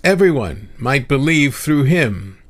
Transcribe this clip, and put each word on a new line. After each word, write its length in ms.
everyone, 720
might 300
believe 480
through 280
him. 560